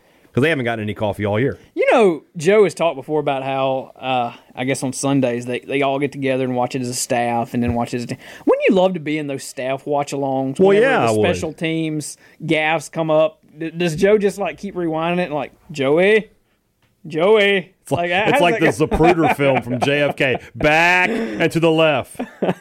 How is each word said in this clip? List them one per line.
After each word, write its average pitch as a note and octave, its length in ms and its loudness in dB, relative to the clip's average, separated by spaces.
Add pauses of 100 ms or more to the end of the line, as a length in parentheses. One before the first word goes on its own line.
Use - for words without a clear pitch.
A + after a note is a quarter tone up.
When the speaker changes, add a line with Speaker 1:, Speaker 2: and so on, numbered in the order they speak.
(340)
Speaker 1:
'cause A#2+ 80 0
they D3+ 80 4
haven't C#3+ 160 0
gotten A#2 180 -4
any G#2+ 100 -6
coffee G#2 320 -4
all G#2 140 0
year. B2 200 -2 (160)
Speaker 2:
You G#4 160 0
know, G3 320 2 (140)
Joe G3 260 4
has E3+ 100 0
talked E3 220 -2
before D3+ 240 -4
about C#3 240 -2
how, C3+ 540 -2
uh, B2 360 -4 (220)
I B2+ 80 -6
guess C3+ 180 -2
on C3 120 -4
Sundays B2+ 520 0
they, B2 140 -4
they C3+ 220 -4
all C#3 180 0
get C#3 140 -4
together C3 320 -2
and B2+ 100 -2
watch B2 180 -2
it C3+ 80 -4
as B2 60 -4
a B2 60 -6
staff A#2+ 600 -2
and B2 80 -2
then A#2+ 120 0
watch A#2 200 -4
it B2 40 -4
as A#2+ 80 -6
a - 20 -10
team. C3+ 100 -8 (280)
Wouldn't C5+ 240 2
you A3+ 60 4
love F#3 180 4
to F3 80 -6
be D3+ 160 -4
in D3+ 100 -6
those C#3 160 -8
staff C3 420 -6
watch-alongs C#3 760 -2
Speaker 1:
Well, F#3+ 100 6
Speaker 2:
whenever G#3 160 4
Speaker 1:
yeah, B3+ 160 2
Speaker 2:
the B2 60 2
Speaker 1:
I A2+ 40 2
would. D3 140 2
Speaker 2:
special F3 280 -2
teams D#3+ 640 -4 (260)
gaffes D#3 460 0
come D#3+ 220 -4
up? D#3 280 2 (180)
D-, D#3+ 140 -8
does E3 260 -2
Joe G3 200 4
just, G3 200 0
like, F3 200 -6
keep F#3+ 180 -10
rewinding E3+ 440 -2
it F3+ 40 0
and, D3 100 -6
like, C#3 180 -6 (200)
"Joey, E3 580 2 (760)
Joey"? G3 760 2
Speaker 1:
It's - 100 -10
like, F3 180 0
Speaker 2:
Like, - 20 -2
how F#3 100 0
Speaker 1:
it's G#3+ 120 2
Speaker 2:
does - 80 4
Speaker 1:
like - 200 2
Speaker 2:
that C#3+ 160 2
Speaker 1:
the D3 100 0
Speaker 2:
go? - 100 0
Speaker 1:
Zapruder E3 380 4
film C3+ 260 2
from A#2+ 200 -6
J C#3+ 220 2
F C#3 120 0
K. C3 240 0 (160)
Back E3+ 540 4
and A3 420 -2
to E3 80 -2
the E3 120 4
left. D#3 500 0 (400)